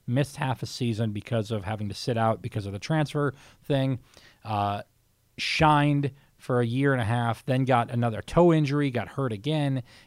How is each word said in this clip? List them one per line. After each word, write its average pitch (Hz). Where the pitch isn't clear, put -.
missed 135
half 131
a -
season 117
because 107
of 107
having 107
to 95
sit 120
out 113
because -
of 98
the 101
transfer 147
thing. 135
Uh, 104
shined 147
for 123
a 120
year 131
and 127
a 110
half, 117
then 131
got 120
another 120
toe 170
injury, 143
got 110
hurt 131
again, 135